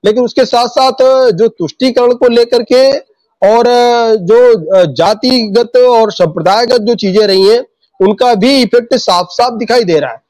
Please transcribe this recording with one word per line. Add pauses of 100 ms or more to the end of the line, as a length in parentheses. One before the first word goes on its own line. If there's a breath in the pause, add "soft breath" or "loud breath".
लेकिन
उसके
साथ
साथ (400)
जो
तुष्टीकरण
को
लेकर
के (500)
और (520)
जो (320)
जातिगत
और
संप्रदायगत
जो
चीजें
रही
हैं (340)
उनका
भी
effect
साफ
साफ
दिखाई
दे
रहा
है।